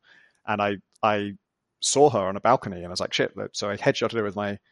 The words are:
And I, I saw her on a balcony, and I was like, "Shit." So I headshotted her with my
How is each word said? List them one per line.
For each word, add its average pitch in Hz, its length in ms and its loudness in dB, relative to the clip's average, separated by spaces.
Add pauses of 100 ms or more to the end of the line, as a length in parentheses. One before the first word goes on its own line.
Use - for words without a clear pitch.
(460)
And 104 160 -2
I, 101 160 0 (240)
I 104 320 0 (480)
saw 143 300 6
her 113 80 0
on 98 180 -2
a - 40 -10
balcony, 110 360 2
and 87 80 -10
I 87 40 -10
was 92 120 -8
like, - 100 -4
"Shit." - 220 -2 (200)
So 104 160 -6
I 101 60 -4
headshotted 117 380 0
her 113 100 -2
with 101 140 -4
my 101 220 -6 (120)